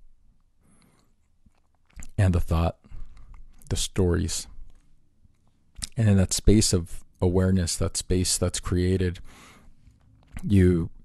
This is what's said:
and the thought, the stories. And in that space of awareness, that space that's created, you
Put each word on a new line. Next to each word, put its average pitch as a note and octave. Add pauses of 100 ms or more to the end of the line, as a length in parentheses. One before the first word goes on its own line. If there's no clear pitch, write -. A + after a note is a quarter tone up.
(2250)
and F#2
the F2
thought, E2 (920)
the -
stories. E2+ (1500)
And A2
in G2
that F#2
space -
of E2+ (160)
awareness, F#2
that F2
space -
that's -
created, F2+ (1200)
you F2+ (140)